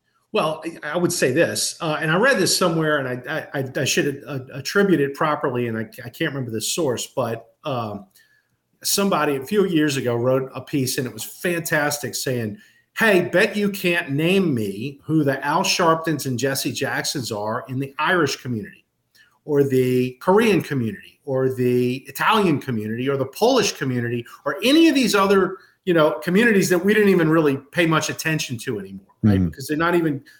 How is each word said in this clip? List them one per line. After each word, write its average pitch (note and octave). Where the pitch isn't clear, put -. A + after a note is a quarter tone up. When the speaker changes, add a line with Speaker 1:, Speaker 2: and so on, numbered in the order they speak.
Speaker 1:
Well, G3+
I, D3+
I E3
would F3
say C3+
this, C#3
uh, D3+
and D#3
I D#3+
read A#3+
this -
somewhere, D#3+
and C3
I, D3+
I, C#3+
I, B2+
I -
should, C#3+
uh, C3+
attribute F3+
it C#3
properly, D3
and A2
I, A2+
I A2+
can't D3+
remember A#2+
the A2
source, C3+
but, A#2
um, A2+
somebody D#3
a C3+
few G3+
years D3+
ago A#2+
wrote C3
a B2+
piece, C3
and B2+
it A#2+
was A2
fantastic, D#3
saying, A#2
"Hey, G3+
bet G3+
you G3+
can't F3
name E3
me A2
who D#3
the C3+
Al D3+
Sharptons D#3+
and B2+
Jesse C3+
Jacksons B2+
are G#2+
in C3
the C#3
Irish E3
community A2+
or C#3+
the B2+
Korean G3
community A#2
or C3
the B2
Italian F3
community A2+
or C#3
the C3
Polish A#3
community A#2+
or -
any D#4+
of C#4
these A#3+
other, G3
you F#3
know, D#3
communities F#3+
that F3
we G#3
didn't G#3+
even E3+
really D#3
pay F3
much D#3
attention D3+
to A2+
anymore," F#2+
right? G#2
Speaker 2:
Mm-hmm. F#2
Speaker 1:
Because C3
they're D3+
not E3+
even, D#3+